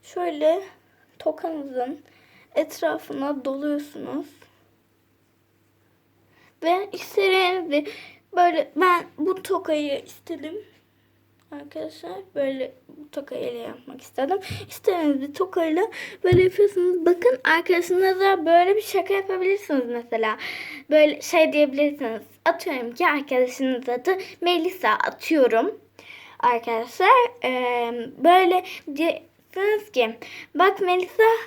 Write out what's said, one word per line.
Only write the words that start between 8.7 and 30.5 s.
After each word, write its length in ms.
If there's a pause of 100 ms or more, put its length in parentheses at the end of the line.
ben 300 (120)
bu 260
tokayı 560
istedim. 560 (960)
Arkadaşlar 600 (240)
böyle 360 (160)
bu 240
tokayı 300
ele 160
yapmak 440
istedim. 380 (300)
İstediğiniz 520
bir 120
tokayla 580 (320)
böyle 200
yapıyorsunuz. 640
Bakın 380
arkadaşınıza 1000
böyle 300
bir 60
şaka 320
yapabilirsiniz 760
mesela. 500 (520)
Böyle 320
şey 320
diyebilirsiniz. 680 (240)
Atıyorum 480
ki 140
arkadaşınız 840
adı 280 (240)
Melisa 480
atıyorum. 880 (600)
Arkadaşlar, 1040
eee, 720
böyle 460 (320)
diyorsunuz 1000
ki, 220 (400)